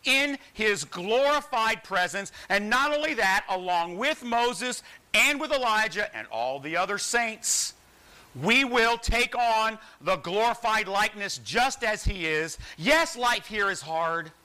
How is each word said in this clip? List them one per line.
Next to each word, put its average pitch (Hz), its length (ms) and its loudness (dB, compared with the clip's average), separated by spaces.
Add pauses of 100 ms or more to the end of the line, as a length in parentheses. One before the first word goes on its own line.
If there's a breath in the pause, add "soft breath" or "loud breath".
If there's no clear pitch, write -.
in 269 320 2 (160 loud breath)
His 202 320 0
glorified 226 1000 0
presence. 185 480 -2 (180 loud breath)
And 202 180 0
not 269 240 2
only 302 220 0
that, 202 340 2
along 180 480 0
with 277 260 -2
Moses 240 600 -2 (320 loud breath)
and 269 260 4
with 302 120 -2
Elijah 220 640 0
and 110 160 -10
all 127 280 -2
the 156 180 -6
other 190 220 0
saints, - 760 -2 (600 loud breath)
we 220 300 4
will 233 340 2
take 240 360 0
on 220 440 2 (240 loud breath)
the 180 140 0
glorified 214 720 0
likeness 202 520 -2
just 202 440 0
as 214 220 -2
He 190 220 0
is. 156 320 -2 (180 loud breath)
Yes, 285 400 2
life 240 300 0
here 202 240 -2
is 180 100 -4
hard. 160 520 -2 (120)